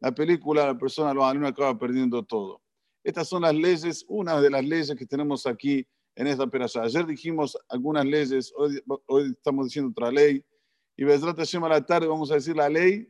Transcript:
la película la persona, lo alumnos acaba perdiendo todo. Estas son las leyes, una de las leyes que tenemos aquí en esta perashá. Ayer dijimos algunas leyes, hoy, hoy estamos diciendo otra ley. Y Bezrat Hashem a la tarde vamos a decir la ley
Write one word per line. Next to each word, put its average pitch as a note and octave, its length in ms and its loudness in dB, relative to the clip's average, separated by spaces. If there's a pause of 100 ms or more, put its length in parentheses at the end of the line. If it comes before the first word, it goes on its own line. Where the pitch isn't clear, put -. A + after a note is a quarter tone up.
la B2+ 140 -2
película D3+ 520 2
la C3+ 120 0
persona, C3+ 360 -2
lo C3+ 120 2
alumnos C#3 260 0
acaba C3+ 260 0
perdiendo B2 460 0
todo. G2 380 -8 (420)
Estas E3 240 -4
son F3+ 140 -4
las D#3+ 120 4
leyes, E3 540 0
una F3 320 -2
de C#3+ 100 6
las C3+ 140 0
leyes D3+ 320 -2
que B2 100 -12
tenemos C#3+ 400 -4
aquí C#3 400 -2 (300)
en B2+ 120 -4
esta C3+ 200 -2
perashá. B2 360 -4
Ayer C#3+ 220 -2
dijimos D#3 520 -4 (100)
algunas C#3 380 -2
leyes, C3+ 500 -2
hoy, C#3+ 260 -2 (260)
hoy C3+ 240 2
estamos C3+ 340 -4
diciendo C3 260 -4
otra A#2+ 180 -4
ley. C#3+ 340 4 (540)
Y C3+ 60 -6
Bezrat D3 340 2
Hashem E3 280 -4
a D#3+ 40 0
la D3+ 160 2
tarde E3+ 220 2
vamos D#3 240 -2
a D#3 40 4
decir D3+ 200 -2
la D3 140 2
ley F#3 400 2